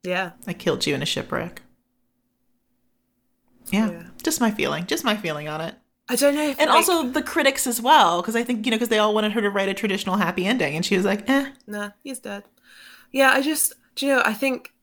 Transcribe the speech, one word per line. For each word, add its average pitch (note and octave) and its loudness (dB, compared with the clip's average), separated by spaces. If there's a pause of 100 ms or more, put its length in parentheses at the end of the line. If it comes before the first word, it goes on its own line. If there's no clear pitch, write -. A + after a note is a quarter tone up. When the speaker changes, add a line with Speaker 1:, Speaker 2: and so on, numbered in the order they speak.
Speaker 1:
Yeah. F3+ -4 (160)
Speaker 2:
I F3 -6
killed - -2
you C#3+ 0
in C3+ -4
a - -4
shipwreck." - -6 (2000)
Yeah, G#3+ 0
Speaker 1:
Yeah. E3+ -14 (200)
Speaker 2:
just D#4+ -2
my A3+ 2
feeling. D#3 -4
Just E4+ -4
my A3 0
feeling D3+ -8
on D#3 -8
it. - -10 (320)
Speaker 1:
I B3+ 0
don't C#4+ 4
know D4+ 0
if, C4+ -6
Speaker 2:
And D4+ 4
Speaker 1:
like D4 6 (100)
Speaker 2:
also E4 2
the D4 -2
critics C4+ 0
as A3+ -4
well, G#3+ 6
'cause A3 -4
I A#3 0
think, A#3+ -4
you B3+ 0
know, A3 0
'cause A#3 -2
they A3 2
all G#3+ 2
wanted G#3+ 0
her A3 0
to G3+ 0
write G3 0
a F#3+ -2
traditional F#3+ -2
happy F#3 2
ending, F3+ 0
and E3+ -2
she G3+ 2
was F#3 2
like, G3+ 0
"Eh." C4+ 2 (140)
Speaker 1:
Nah, G#3 -10 (120)
he's C4+ -10
dead. G3+ -12 (680)
Yeah, C4+ 4
I C#4 4
just, D4 -2 (220)
do C#4 -4
you C#4 2
know, B3 2
I G#3+ 2
think B3+ -4